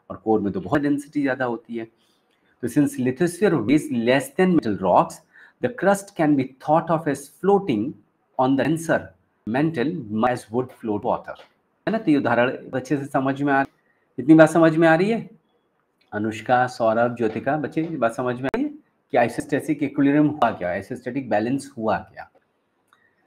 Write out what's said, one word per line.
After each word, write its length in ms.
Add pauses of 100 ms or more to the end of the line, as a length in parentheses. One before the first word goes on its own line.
और 80
core 240
में 120
तो 80
बहुत 200
density 400
ज़्यादा 240
होती 320
है। 80 (800)
तो 40
since 320
lithosphere 680
weighs 200 (200)
less 320
than 180
metal 260
rocks, 380 (420)
the 60 (120)
crust 360
can 180
be 100 (200)
thought 240
of 180
as 200 (140)
floating 420 (560)
on 160
the 80
denser 380 (460)
mantle 440 (340)
as 260
would 220
float 300
water, 320 (520)
है 40
ना। 60
तो 140
ये 60
उदाहरण 320 (240)
अच्छे 240
से 80
समझ 360
में 120
आ, 100 (540)
इतनी 180
बात 140
समझ 260
में 120
आ 80
रही 140
है? 200 (840)
अनुष्का, 560
सौरभ, 500
ज्योतिका, 400
बच्चे, 240
ये 160
बात 180
समझ 260
में 60
आ 100
रही 60
है 60 (440)
कि 40
isostatic 680
equilibrium 480
हुआ 200
क्या, 300
isostatic 480
balance 480
हुआ 200
क्या? 320 (960)